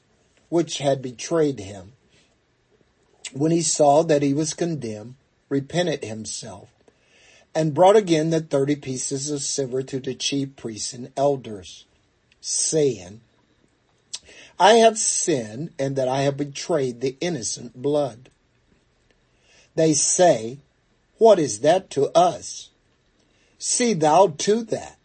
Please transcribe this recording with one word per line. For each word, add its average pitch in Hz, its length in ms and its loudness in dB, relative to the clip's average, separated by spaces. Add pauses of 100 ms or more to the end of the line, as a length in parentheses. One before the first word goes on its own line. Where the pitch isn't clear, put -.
(500)
which 165 280 -2
had 135 240 0
betrayed 139 560 -2
him, 98 360 -16 (1400)
when 147 180 -2
he 170 100 0
saw 151 440 4
that 147 180 2
he 139 100 2
was 156 220 -4
condemned, 120 640 -8 (320)
repented 139 560 -4
himself, 107 640 -14 (880)
and 160 180 0
brought 185 220 8
again 165 340 2
the 165 100 0
thirty 143 360 -2
pieces 135 540 -8
of 143 120 -6
silver 131 400 -6
to 135 160 -10
the 127 160 -8
chief 139 400 -6
priests 110 380 -12
and 120 240 -16
elders, 117 720 -4 (540)
saying, 113 800 -2 (1400)
"I 202 140 8
have 226 220 6
sinned, 131 800 -4
and 139 200 -4
that 131 100 0
I 135 160 -2
have 139 140 0
betrayed 139 640 -4
the 131 200 -4
innocent 123 640 -8
blood. 135 480 -4 (1400)
They 160 180 4
say, 135 640 2 (640)
'What 214 200 8
is 117 200 -2
that 165 320 2
to 139 160 0 (100)
us? - 540 0 (880)
See - 340 -2
thou 160 360 4
to 208 340 -2
that.'" - 420 -10